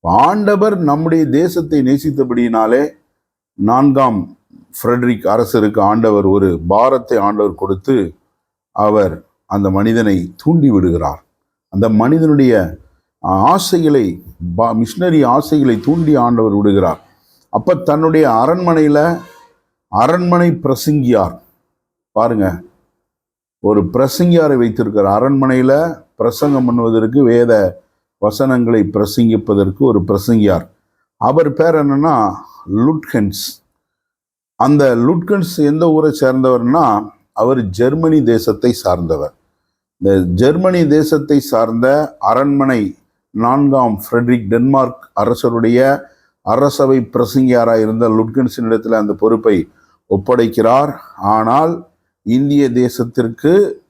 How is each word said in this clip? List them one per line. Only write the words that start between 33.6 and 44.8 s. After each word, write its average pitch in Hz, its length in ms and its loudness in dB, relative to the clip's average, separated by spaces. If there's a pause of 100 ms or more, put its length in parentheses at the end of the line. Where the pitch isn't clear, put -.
அந்த 135 400 2
லுட்கன்ஸ் 170 600 -2
எந்த 156 340 2
ஊரை 156 300 0
சேர்ந்தவர்னா, 127 880 0 (240)
அவர் 117 360 -2
ஜெர்மனி 143 540 0
தேசத்தை 123 480 0
சார்ந்தவர். 85 600 -4 (640)
இந்த 95 240 2
ஜெர்மனி 151 640 0
தேசத்தை 151 520 0
சார்ந்த 123 800 -2
அரண்மனை, 131 800 -2 (320)
நான்காம் 123 720 0
ஃப்ரெட்ரிக், 120 460 -2
டென்மார்க் 123 680 -2